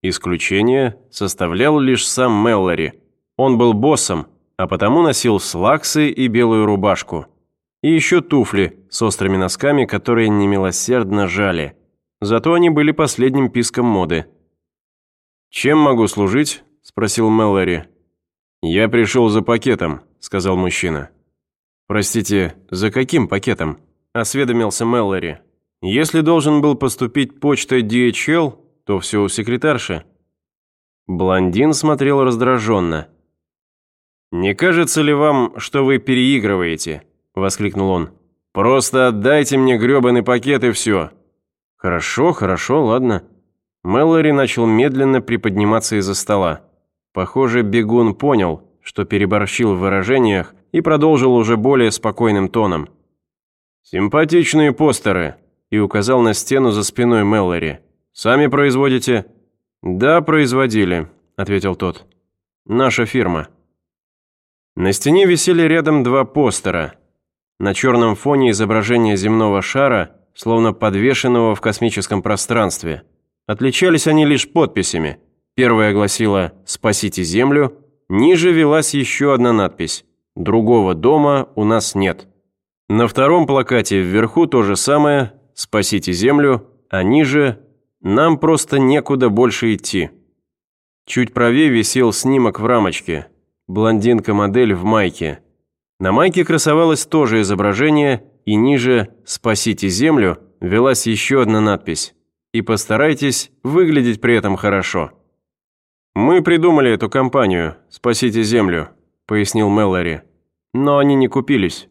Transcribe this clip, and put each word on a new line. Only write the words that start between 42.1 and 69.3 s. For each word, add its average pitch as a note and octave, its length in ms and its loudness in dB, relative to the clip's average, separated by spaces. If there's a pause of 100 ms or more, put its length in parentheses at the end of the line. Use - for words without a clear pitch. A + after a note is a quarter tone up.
хорошо, A2 500 -2
ладно». A#2 400 0 (600)
Мэллори D#3 480 2
начал B2 340 0
медленно C3 560 2
приподниматься G#2+ 760 -2
из-за G2 180 -2
стола. F#2 500 -4 (500)
Похоже, A#2+ 480 0
бегун A2 520 2
понял, G#2 540 -2 (140)
что - 240 -8
переборщил G2+ 680 0
в F2+ 40 -4
выражениях, G2 760 0 (180)
и E3 100 -2
продолжил D3 520 2
уже A#2 220 2
более A#2+ 340 2
спокойным G2+ 600 -2
тоном. F#2 400 -2 (920)
«Симпатичные D3+ 880 0
постеры», G2+ 640 -2 (340)
и G#2 80 0
указал G#2 420 0
на A2 140 2
стену C3+ 360 0
за G#2 140 -2
спиной A#2+ 400 0
Мэллори. F2 560 -2 (360)
«Сами C#3 300 0
производите?» C3 800 0 (560)
«Да, B2 380 0
производили», A#2+ 880 0 (260)
ответил F#2+ 400 -2
тот. F2 320 -8 (580)
«Наша A#2+ 420 0
фирма». F2+ 420 -2 (1300)
На F#2+ 160 0
стене E3+ 340 2
висели F3 360 2
рядом D3+ 420 2
два B2+ 200 2
постера. F#2+ 720 -2 (640)
На G2 160 -2
чёрном A#2+ 400 2
фоне C3+ 360 0
изображение A2 640 0
земного G#2 460 0